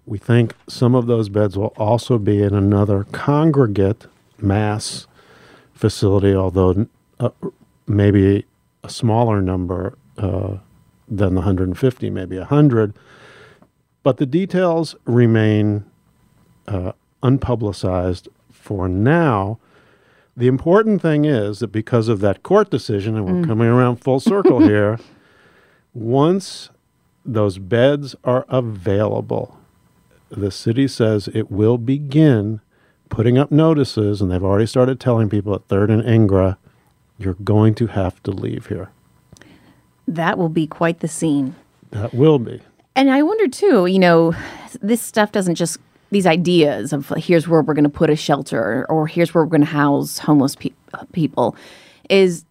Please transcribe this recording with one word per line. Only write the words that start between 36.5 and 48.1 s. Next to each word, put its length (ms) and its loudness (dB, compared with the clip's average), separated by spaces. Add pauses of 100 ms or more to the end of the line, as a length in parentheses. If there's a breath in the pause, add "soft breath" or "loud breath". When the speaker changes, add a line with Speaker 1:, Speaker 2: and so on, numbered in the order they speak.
Speaker 1:
"You're 160 -6
going 400 2
to 120 -2
have 360 -6
to 80 -6
leave 360 -10
here." 220 -10 (1160 soft breath)
Speaker 2:
That 300 -4
will 120 -2
be 180 -2
quite 320 -4
the 80 -6
scene. 480 -4 (360)
Speaker 1:
That 220 -6
will 260 4
be. 200 -10 (360)
Speaker 2:
And 140 4
I 140 2
wonder, 240 0
too, 400 2
you 120 2
know, 340 4 (480 loud breath)
this 200 -2
stuff 300 -2
doesn't 240 -2
just, 220 -4 (340)
these 160 2
ideas 640 2
of, 180 -6
like, 120 -4
here's 240 2
where 140 4
we're 120 -2
gonna 160 2
put 200 0
a 60 2